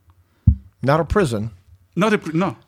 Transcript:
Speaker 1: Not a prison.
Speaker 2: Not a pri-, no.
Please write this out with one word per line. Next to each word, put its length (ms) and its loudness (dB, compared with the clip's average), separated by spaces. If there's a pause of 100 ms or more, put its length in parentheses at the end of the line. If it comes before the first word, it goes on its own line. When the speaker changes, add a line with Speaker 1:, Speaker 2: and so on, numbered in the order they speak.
(800)
Speaker 1:
Not 180 2
a 60 -2
prison. 460 -2 (440)
Speaker 2:
Not 180 2
a 40 2
pri-, 200 -10
no. 180 -2 (120)